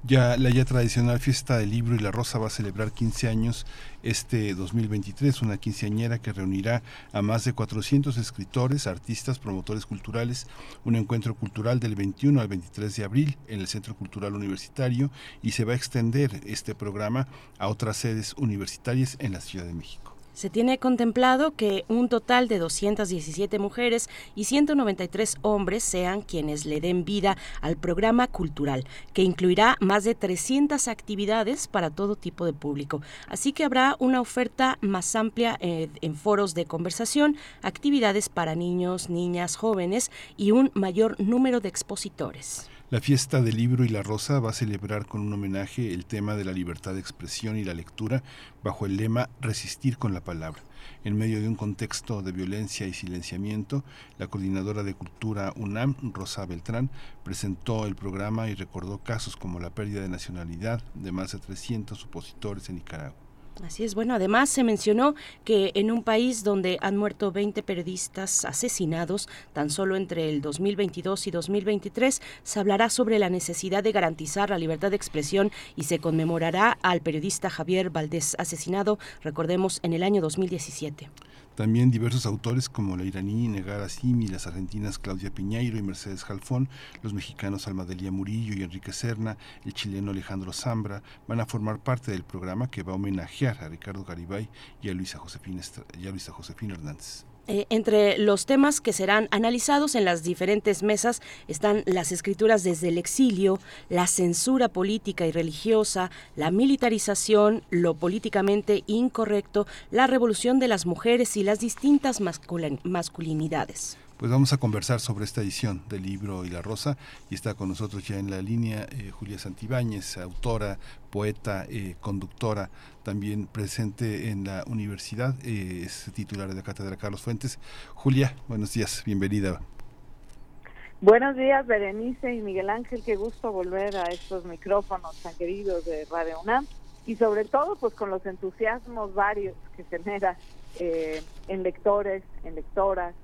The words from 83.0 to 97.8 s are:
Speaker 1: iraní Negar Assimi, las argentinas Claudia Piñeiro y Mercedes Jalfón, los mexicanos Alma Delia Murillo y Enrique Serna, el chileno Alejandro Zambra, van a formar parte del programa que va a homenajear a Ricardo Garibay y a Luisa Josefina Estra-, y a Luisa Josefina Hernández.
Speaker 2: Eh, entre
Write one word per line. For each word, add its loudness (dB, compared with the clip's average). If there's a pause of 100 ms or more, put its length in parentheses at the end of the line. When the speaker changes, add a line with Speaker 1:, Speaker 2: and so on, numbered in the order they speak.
Speaker 1:
iraní -2
Negar -4
Assimi, 0
las -6
argentinas -6
Claudia -6
Piñeiro -4
y -4
Mercedes -8
Jalfón, -2 (320)
los -6
mexicanos -6
Alma -6
Delia -6
Murillo -4
y -4
Enrique -10
Serna, -4 (300)
el -8
chileno -6
Alejandro -6
Zambra, -4 (240)
van -2
a -2
formar -4
parte -4
del -6
programa -6
que -8
va -6
a -4
homenajear -2
a -12
Ricardo -12
Garibay -8 (340)
y -6
a -4
Luisa -6
Josefina -12
Estra-, -14 (180)
y -10
a -8
Luisa -10
Josefina -10
Hernández. -12 (260)
Speaker 2:
Eh, 0
entre 6